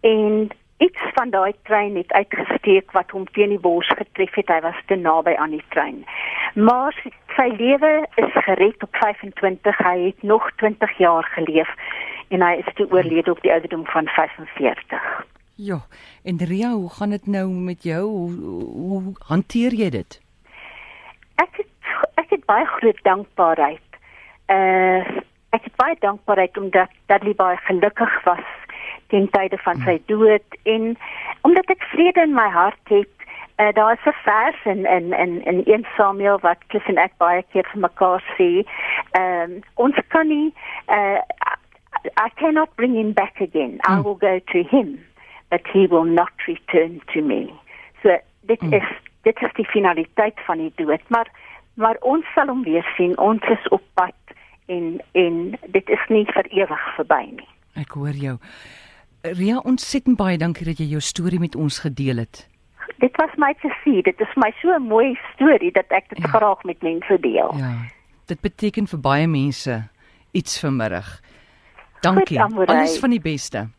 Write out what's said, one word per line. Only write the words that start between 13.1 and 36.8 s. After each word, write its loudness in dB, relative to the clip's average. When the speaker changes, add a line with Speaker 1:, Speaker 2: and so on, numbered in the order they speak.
Speaker 1:
op -2
die 4
ouderdom -2
van -2
vyfenveertig. -4
Speaker 2:
Ja, -8
en -4
Ria, -2
hoe -4
gaan -4
dit -6
nou -2
met -6
jou? -4
Hoe, -4
hoe, -8
hoe -10
hanteer -2
jy 0
dit? -8
Speaker 1:
Ek 0
het, -8
ek -6
het -2
baie 4
groot 0
dankbaarheid. 0
Eh, 4
ek -2
het -16
baie 2
dankbaarheid 0
omdat 0
Dudley 2
baie 0
gelukkig 0
was 2
ten 2
tye -2
van -2
sy 2
Speaker 2:
Hmm. -10
Speaker 1:
dood 2
en -2
omdat 4
ek -2
vrede 2
in 2
my 4
hart 0
het. 2
Eh, 2
daar 4
is -4
'n 2
vers 0
in, -2
in, 0
in, -2
in 0
een 4
Samuel 2
wat 2
Cliff -4